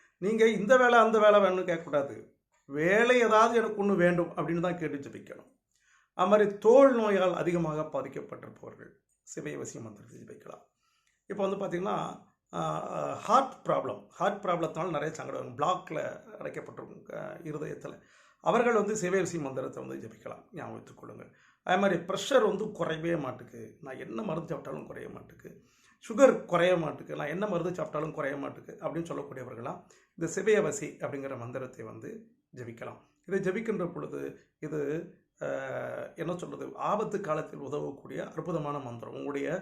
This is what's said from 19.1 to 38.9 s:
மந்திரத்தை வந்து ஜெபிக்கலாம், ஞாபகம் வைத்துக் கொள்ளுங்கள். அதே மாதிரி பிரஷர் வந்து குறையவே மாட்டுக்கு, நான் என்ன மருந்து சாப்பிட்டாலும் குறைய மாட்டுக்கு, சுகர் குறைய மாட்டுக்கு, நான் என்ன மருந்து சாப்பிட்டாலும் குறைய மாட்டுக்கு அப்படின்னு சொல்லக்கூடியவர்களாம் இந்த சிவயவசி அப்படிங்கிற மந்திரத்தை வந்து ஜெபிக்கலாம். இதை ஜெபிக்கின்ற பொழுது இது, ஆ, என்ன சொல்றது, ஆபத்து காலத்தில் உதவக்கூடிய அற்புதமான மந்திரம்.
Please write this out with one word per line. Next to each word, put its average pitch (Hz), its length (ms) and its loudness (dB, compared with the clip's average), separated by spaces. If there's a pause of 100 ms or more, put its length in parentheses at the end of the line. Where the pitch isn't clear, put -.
மந்திரத்தை 135 460 -6
வந்து 131 220 -10
ஜெபிக்கலாம், - 440 -14
ஞாபகம் 123 200 -10
வைத்துக் 113 260 -16
கொள்ளுங்கள். - 340 -18 (300)
அதே 185 180 2
மாதிரி 180 200 2
பிரஷர் 214 460 2
வந்து 196 180 0
குறையவே 165 560 -2
மாட்டுக்கு, 117 600 -10
நான் 131 180 -12
என்ன 220 240 -8
மருந்து 160 320 -4
சாப்பிட்டாலும் 151 320 -10
குறைய - 220 -14
மாட்டுக்கு, - 420 -18 (540)
சுகர் 233 400 6
குறைய 175 320 4
மாட்டுக்கு, 151 400 -6
நான் 151 180 -4
என்ன 202 120 -2
மருந்து 170 360 -2
சாப்பிட்டாலும் 151 300 -4
குறைய 143 240 -4
மாட்டுக்கு - 440 -10
அப்படின்னு 165 300 -6
சொல்லக்கூடியவர்களாம் 131 720 -10 (300)
இந்த 165 200 -6
சிவயவசி 180 540 2 (100)
அப்படிங்கிற 135 400 -8
மந்திரத்தை 123 460 -10
வந்து 110 260 -14 (440)
ஜெபிக்கலாம். 117 460 -14 (240)
இதை 190 160 -2
ஜெபிக்கின்ற 185 520 -4
பொழுது 147 280 -10 (400)
இது, 151 200 -6 (600)
ஆ, - 40 -6 (680)
என்ன 165 220 -6
சொல்றது, 139 380 -10
ஆபத்து 196 460 -2
காலத்தில் 151 380 -4
உதவக்கூடிய 143 680 -8
அற்புதமான 151 500 -6
மந்திரம். 123 360 -10